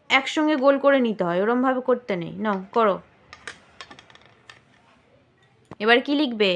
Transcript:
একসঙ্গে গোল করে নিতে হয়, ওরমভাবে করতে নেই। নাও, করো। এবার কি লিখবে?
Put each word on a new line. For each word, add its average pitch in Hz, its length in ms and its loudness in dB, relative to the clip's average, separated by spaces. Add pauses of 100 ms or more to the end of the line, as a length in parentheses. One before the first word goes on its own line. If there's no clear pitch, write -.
(100)
একসঙ্গে 302 460 0
গোল 277 220 4
করে 277 220 4
নিতে 220 240 -2
হয়, 175 180 -2
ওরমভাবে 254 380 0
করতে 247 360 -2
নেই। 165 220 -8
নাও, 202 200 -4 (140)
করো। 214 240 2 (2750)
এবার 226 200 4
কি 277 140 -4
লিখবে? 233 420 0